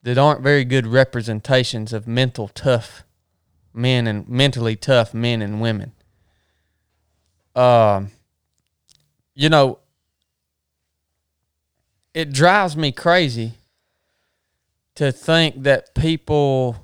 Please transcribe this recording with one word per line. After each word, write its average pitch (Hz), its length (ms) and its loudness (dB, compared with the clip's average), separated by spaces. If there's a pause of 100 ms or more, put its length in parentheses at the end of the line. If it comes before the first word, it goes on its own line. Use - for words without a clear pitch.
that 120 140 -2
aren't 143 240 2
very 139 220 2
good 127 220 -2
representations 117 1040 -2
of 110 140 -8
mental 120 420 -2
tough - 540 -4 (680)
men 123 340 -2
and 104 220 -6
mentally 123 480 -2
tough 120 360 0
men 117 300 -4
and 104 180 -6
women. 110 320 -6 (1600)
Um, 110 540 4 (1200)
you 143 140 0
know, 143 300 4 (2250)
it 156 200 -6
drives 175 440 2
me 151 160 -2
crazy 127 640 0 (1400)
to 143 160 -2
think 160 540 -2
that 139 300 0
people 143 880 -2